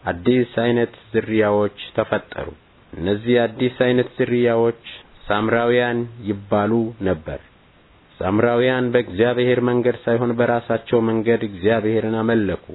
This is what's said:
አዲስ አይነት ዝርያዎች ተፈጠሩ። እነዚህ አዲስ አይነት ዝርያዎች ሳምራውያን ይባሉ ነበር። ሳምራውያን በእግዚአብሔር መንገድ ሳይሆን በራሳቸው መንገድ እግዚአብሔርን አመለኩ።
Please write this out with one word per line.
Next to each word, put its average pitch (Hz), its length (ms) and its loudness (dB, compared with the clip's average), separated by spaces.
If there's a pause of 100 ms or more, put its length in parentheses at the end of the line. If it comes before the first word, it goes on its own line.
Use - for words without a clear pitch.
አዲስ 113 540 0
አይነት 117 340 0 (140)
ዝርያዎች 107 720 0 (140)
ተፈጠሩ። - 560 -4 (440)
እነዚህ 104 460 0
አዲስ 117 420 0
አይነት 123 320 2
ዝርያዎች 117 680 0 (400)
ሳምራውያን 117 760 0 (260)
ይባሉ 104 480 -2 (280)
ነበር። 80 400 -4 (760)
ሳምራውያን 120 720 0
በእግዚአብሔር 120 720 2
መንገድ 120 400 0
ሳይሆን 120 340 0
በራሳቸው 120 680 0
መንገድ 113 440 0
እግዚአብሔርን 110 720 0
አመለኩ። 110 580 -2